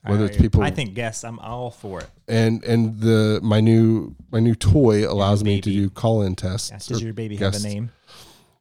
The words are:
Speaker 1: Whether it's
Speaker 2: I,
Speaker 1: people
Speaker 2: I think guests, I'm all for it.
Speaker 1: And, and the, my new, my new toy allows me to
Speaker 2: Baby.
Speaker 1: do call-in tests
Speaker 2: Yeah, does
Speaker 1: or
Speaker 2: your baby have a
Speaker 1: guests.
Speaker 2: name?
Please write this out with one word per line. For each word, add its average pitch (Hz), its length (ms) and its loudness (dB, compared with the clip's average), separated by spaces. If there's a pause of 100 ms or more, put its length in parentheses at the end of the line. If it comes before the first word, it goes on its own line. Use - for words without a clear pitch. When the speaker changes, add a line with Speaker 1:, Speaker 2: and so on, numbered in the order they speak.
Speaker 1:
Whether 104 200 2
it's 98 100 -6
Speaker 2:
I, - 40 0
Speaker 1:
people 104 220 4
Speaker 2:
I - 80 0
think 120 220 -6
guests, 113 320 -8
I'm 117 140 -14
all 120 320 -12
for 95 300 -12
it. 76 100 -16 (180)
Speaker 1:
And, 113 360 2
and 113 360 -2
the, 107 420 2
my 107 200 2
new, 113 520 4 (160)
my 113 80 -2
new 113 160 2
toy 110 560 4
allows 101 320 2
me 101 200 0
to 107 80 -2
Speaker 2:
Baby. 98 140 0
Speaker 1:
do 98 40 -2
call-in 104 480 -2
tests 92 340 -6
Speaker 2:
Yeah, - 60 -18
does 117 240 -8
Speaker 1:
or 117 60 -8
Speaker 2:
your 113 80 -10
baby 107 220 -10
have 98 120 -2
a - 40 0
Speaker 1:
guests. 104 120 -4
Speaker 2:
name? 104 260 -8 (720)